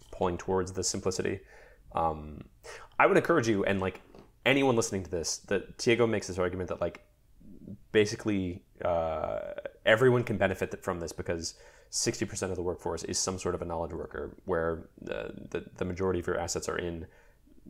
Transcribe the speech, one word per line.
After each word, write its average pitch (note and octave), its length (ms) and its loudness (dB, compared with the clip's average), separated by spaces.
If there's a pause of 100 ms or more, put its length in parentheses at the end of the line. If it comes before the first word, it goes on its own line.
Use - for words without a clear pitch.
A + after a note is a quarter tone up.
(120)
pulling F2+ 240 0
towards F#2 360 0
the F#2 120 -4
simplicity. F#2+ 560 -2 (520)
Um, D#2 480 -2 (580)
I C#3 80 8
would F#3+ 100 6
encourage D#3 320 4
you, G2 160 4
and, G2 160 2
like, F#2+ 200 -2 (440)
anyone C3+ 320 6
listening G#2 280 0
to E2 60 -14
this, - 280 -2 (100)
that - 300 -2
Tiago A#2 280 4
makes G#2+ 200 0
this F#2 120 -4
argument F2+ 300 0
that, E2+ 120 -6
like, F2 200 -2 (920)
basically, G2+ 720 2 (220)
uh, D#2+ 540 0 (480)
everyone A#2+ 380 6
can A2 120 -2
benefit F#2 340 0
th-, - 120 -10
from F2+ 180 -2
this E2 120 -6
because E2 420 -6 (360)
sixty - 360 -2
percent F#2+ 260 -4
of F2 40 -4
the F2+ 60 -4
workforce E2+ 420 -4
is - 140 -4
some F#2+ 200 -2
sort F2+ 160 -2
of E2+ 80 -6
a - 20 -4
knowledge E2 280 -4
worker - 520 -10
where E2 440 -2 (120)
the, - 320 -8 (180)
the, - 140 -6 (140)
the F#2 80 -2
majority F#2 340 0
of E2+ 60 -8
your F2 120 0
assets E2+ 300 -4
are E2 100 -2
in E2+ 280 -6 (640)